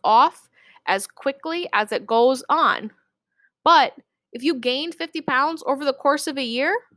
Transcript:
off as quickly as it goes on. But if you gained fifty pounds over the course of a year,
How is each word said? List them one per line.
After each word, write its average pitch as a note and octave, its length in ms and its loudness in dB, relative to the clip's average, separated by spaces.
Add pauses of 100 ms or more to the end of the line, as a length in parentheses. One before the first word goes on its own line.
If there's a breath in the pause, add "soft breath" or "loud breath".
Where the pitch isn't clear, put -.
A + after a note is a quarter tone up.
off B3 440 2 (380 soft breath)
as G3 200 -2
quickly D#4+ 680 -8
as G#3+ 180 0
it G#3 160 -6
goes B3+ 420 2
on. C#4 440 -2 (720)
But D4+ 300 4 (380)
if A#3 100 -14
you D4 140 0
gained C4 380 -4
fifty E4 260 -10
pounds C#4+ 460 -2
over C#4 180 -4
the C#4 80 0
course C#4+ 340 0
of C#4+ 100 -6
a C#4 60 -4
year, C4 340 -2 (200)